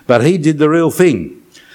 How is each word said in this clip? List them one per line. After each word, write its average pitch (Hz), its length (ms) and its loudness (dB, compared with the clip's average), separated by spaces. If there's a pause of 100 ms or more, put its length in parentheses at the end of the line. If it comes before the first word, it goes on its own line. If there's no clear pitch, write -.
But 120 180 2
he 180 140 2
did 151 200 -2
the 151 120 2
real 165 200 0
thing, 139 520 -2 (320)